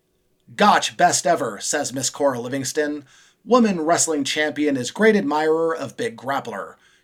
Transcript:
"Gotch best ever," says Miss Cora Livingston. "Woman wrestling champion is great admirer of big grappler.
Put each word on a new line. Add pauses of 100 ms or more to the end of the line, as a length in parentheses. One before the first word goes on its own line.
(560)
"Gotch
best
ever,"
says
Miss
Cora
Livingston. (380)
"Woman
wrestling
champion
is
great
admirer
of
big
grappler. (280)